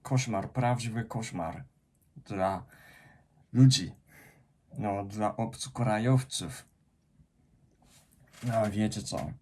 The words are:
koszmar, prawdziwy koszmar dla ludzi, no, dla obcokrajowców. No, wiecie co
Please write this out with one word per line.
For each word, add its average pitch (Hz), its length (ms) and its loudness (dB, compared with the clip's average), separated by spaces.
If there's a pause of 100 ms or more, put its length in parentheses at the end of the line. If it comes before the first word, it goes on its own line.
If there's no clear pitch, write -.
koszmar, 113 500 0
prawdziwy 117 520 -2
koszmar 92 600 -8 (520)
dla 95 480 -2 (880)
ludzi, 123 380 8 (880)
no, 101 280 -2
dla 104 320 -4
obcokrajowców. 117 1300 -2 (1800)
No, 113 280 2
wiecie 104 300 0
co - 300 -6 (100)